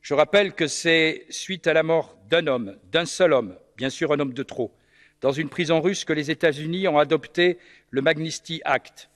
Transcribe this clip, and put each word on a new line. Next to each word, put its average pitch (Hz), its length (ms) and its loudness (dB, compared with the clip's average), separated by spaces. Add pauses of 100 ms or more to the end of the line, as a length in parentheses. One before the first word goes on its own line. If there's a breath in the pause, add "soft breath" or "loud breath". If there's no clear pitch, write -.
Je - 120 -6
rappelle 170 380 2
que 156 160 -2
c'est 160 600 2
suite - 380 -8
à 165 60 2
la 160 100 4
mort 160 340 0 (120)
d'un 160 180 2
homme, 120 300 -2 (160)
d'un 165 140 0
seul 175 260 2
homme, 110 240 0 (200)
bien 131 140 -4
sûr 151 220 -2
un 143 80 0
homme 135 140 -4
de 139 100 -8
trop, - 280 -8 (500 soft breath)
dans 135 100 2
une 147 160 -4
prison 160 320 0
russe 180 240 -2
que - 80 -4
les 151 180 -2
États-Unis 160 560 -2
ont 151 120 2
adopté 165 600 0 (320 loud breath)
le 135 120 -2
Magnitsky 160 640 -4
Act. - 520 -4